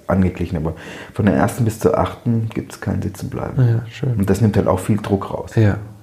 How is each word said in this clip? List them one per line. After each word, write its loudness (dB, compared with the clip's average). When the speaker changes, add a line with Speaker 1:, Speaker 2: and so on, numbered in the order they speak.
Speaker 1:
angeglichen. 0
Aber -2
von 0
der 4
ersten 2
bis -2
zur 2
achten 0
gibt's -8
kein -2
Sitzenbleiben. -2
Speaker 2:
Ja, 2
schön. -2
Speaker 1:
Und 2
das 2
nimmt 4
halt 4
auch 4
viel 0
Druck -2
raus. -6
Speaker 2:
Ja. 4